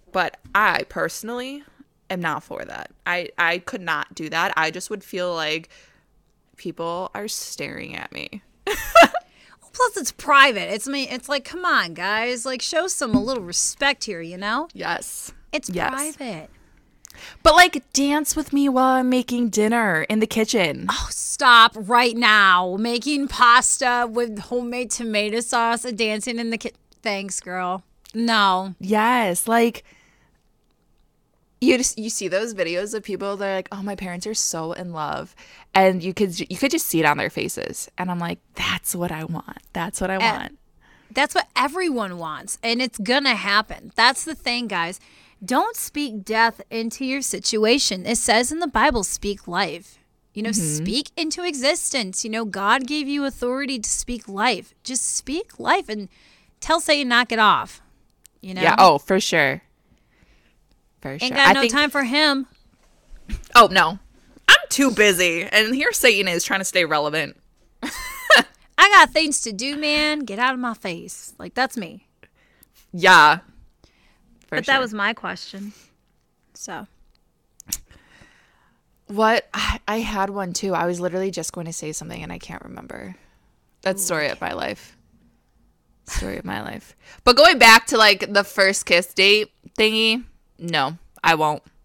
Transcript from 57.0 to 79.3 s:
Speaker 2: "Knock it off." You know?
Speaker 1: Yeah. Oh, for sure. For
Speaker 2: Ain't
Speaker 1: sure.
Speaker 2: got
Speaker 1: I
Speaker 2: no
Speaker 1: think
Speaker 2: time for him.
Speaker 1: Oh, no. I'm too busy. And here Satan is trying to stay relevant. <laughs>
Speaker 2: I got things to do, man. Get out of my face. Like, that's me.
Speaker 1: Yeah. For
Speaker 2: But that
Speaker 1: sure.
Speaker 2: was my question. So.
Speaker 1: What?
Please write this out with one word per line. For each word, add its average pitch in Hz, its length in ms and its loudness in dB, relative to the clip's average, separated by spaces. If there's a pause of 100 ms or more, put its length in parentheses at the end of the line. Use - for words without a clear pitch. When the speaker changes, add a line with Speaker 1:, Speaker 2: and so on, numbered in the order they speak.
Speaker 2:
"Knock 240 240 2
it 226 80 0
off." 185 420 2 (600)
You 185 120 -14
know? 185 80 -6
Speaker 1:
Yeah. 170 160 6
Oh, 170 220 10
for 190 200 0
sure. 147 420 0 (1400)
For 135 100 -10
Speaker 2:
Ain't 147 100 -10
Speaker 1:
sure. 254 160 -6
Speaker 2:
got 277 120 6
Speaker 1:
I 294 40 8
Speaker 2:
no 277 80 0
Speaker 1:
think 233 120 2
Speaker 2:
time 294 180 2
for 285 120 -2
him. 269 440 0 (1080)
Speaker 1:
Oh, 226 160 10
no. 180 280 2 (480)
I'm 523 100 8 (120)
too 277 200 2
busy. 180 540 2
And 214 320 0
here 311 160 -2
Satan 202 360 2
is 170 160 -2
trying 190 180 -2
to 185 40 -6
stay 180 180 2
relevant. 151 540 -2 (220)
<laughs> - 240 -20
Speaker 2:
I 988 1080 2
got 370 220 8
things 311 300 0
to 226 120 -8
do, 262 240 -6
man. 302 440 -2
Get 208 180 -8
out 262 160 0
of 254 40 -6
my 247 140 -4
face. 175 640 -12
Like, 175 160 -16
that's 262 240 -4
me. 190 300 -14 (840)
Speaker 1:
Yeah. 170 480 8 (1080)
For - 100 -6
Speaker 2:
But - 100 -4
that 269 60 2
Speaker 1:
sure. 269 80 2
Speaker 2:
was 220 120 -6
my 208 200 -2
question. 196 600 -14 (800)
So. - 340 -14 (2250)
Speaker 1:
What? 214 460 0